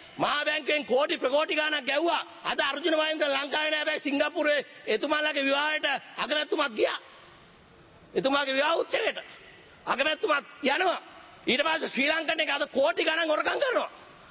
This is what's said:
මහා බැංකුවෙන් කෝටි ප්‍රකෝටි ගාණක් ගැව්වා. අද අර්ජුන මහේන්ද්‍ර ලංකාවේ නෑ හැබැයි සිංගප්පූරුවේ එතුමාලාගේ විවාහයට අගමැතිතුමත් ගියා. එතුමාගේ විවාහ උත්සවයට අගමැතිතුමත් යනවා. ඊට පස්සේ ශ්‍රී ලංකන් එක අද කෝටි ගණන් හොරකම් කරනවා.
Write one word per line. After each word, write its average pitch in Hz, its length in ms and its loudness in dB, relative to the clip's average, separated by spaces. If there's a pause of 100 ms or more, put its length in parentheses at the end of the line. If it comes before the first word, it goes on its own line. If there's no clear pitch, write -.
(140)
මහා 247 300 0
බැංකුවෙන් 302 420 -2
කෝටි 285 320 2
ප්‍රකෝටි 294 360 2
ගාණක් 302 320 0
ගැව්වා. 294 360 0 (200)
අද 202 180 -2
අර්ජුන 285 340 0
මහේන්ද්‍ර 311 340 0
ලංකාවේ 285 420 0
නෑ 311 80 0
හැබැයි 302 220 -2
සිංගප්පූරුවේ 294 680 0 (200)
එතුමාලාගේ 294 580 0
විවාහයට 294 420 0 (280)
අගමැතිතුමත් 285 600 -2
ගියා. - 220 0 (1160)
එතුමාගේ 269 400 0
විවාහ 302 220 2
උත්සවයට - 420 -2 (680)
අගමැතිතුමත් 285 640 0 (140)
යනවා. 294 400 2 (440)
ඊට 254 200 2
පස්සේ 320 240 0
ශ්‍රී 277 220 0
ලංකන් 320 300 0
එක 302 100 0
අද 285 180 -2
කෝටි 320 360 2
ගණන් 320 260 0
හොරකම් 311 280 0
කරනවා. 415 320 0 (400)